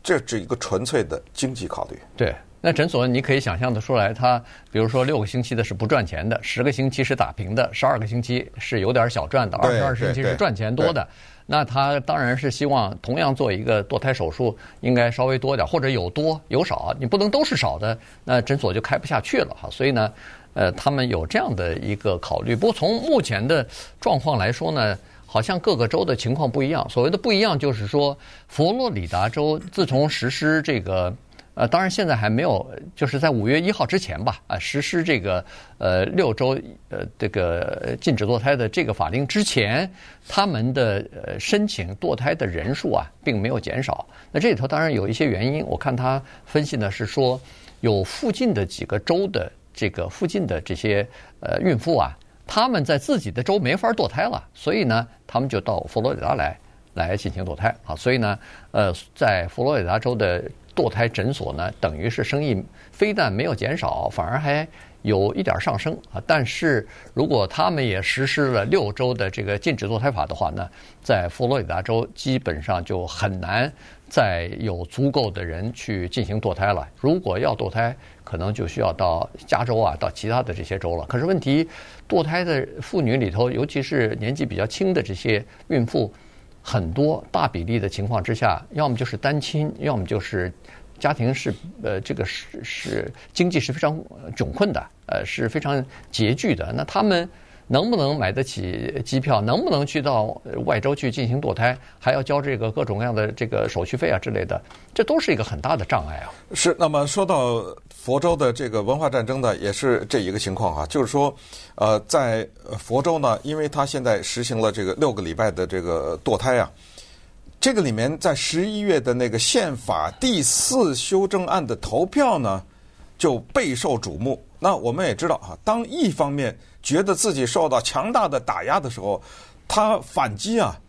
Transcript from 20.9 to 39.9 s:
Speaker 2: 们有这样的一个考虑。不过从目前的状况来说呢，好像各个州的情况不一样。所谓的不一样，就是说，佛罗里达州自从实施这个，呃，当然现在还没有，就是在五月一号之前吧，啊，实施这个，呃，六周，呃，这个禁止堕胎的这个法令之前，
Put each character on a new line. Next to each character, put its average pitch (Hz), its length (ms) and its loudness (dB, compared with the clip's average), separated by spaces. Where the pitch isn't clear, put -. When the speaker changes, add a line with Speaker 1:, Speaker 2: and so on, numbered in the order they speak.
Speaker 2:
们 131 160 0
有 85 200 0
这 214 120 0
样 - 160 0
的 87 220 -2
一 - 200 -2
个 98 220 0
考 - 220 -4
虑。 117 160 0
不 117 100 2
过 226 60 4
从 233 300 0
目 285 180 4
前 110 260 -2
的 143 180 2
状 185 180 2
况 135 200 0
来 98 120 2
说 160 220 -2
呢， 107 260 0
好 - 160 0
像 180 180 0
各 196 160 4
个 117 100 2
州 160 160 2
的 143 140 2
情 120 160 -2
况 143 180 2
不 135 120 0
一 135 80 0
样。 143 180 0
所 123 140 2
谓 147 80 4
的 190 80 -2
不 240 120 0
一 202 100 4
样， 196 180 2
就 139 160 0
是 107 120 -6
说， 143 300 2
佛 165 240 2
罗 254 160 0
里 98 180 -4
达 90 220 0
州 151 320 0
自 131 140 0
从 139 240 4
实 123 220 -2
施 156 320 2
这 143 180 0
个， 92 340 0
呃， 117 160 0
当 170 100 4
然 185 120 2
现 185 180 0
在 135 80 2
还 107 140 0
没 113 100 2
有， 147 260 0
就 - 120 0
是 143 120 -2
在 160 100 4
五 113 180 2
月 143 140 4
一 180 100 0
号 175 140 0
之 175 140 0
前 92 260 -6
吧， 120 220 -2
啊， 95 120 -4
实 - 220 -4
施 165 240 0
这 147 160 2
个， 92 240 0
呃， 92 300 2
六 165 260 2
周， 131 260 2
呃， 95 160 -6
这 107 100 -2
个 85 720 -2
禁 139 160 2
止 107 80 0
堕 117 140 2
胎 139 180 2
的 117 100 0
这 165 160 -2
个 110 120 0
法 80 160 -2
令 131 160 -2
之 208 180 0
前， 135 460 0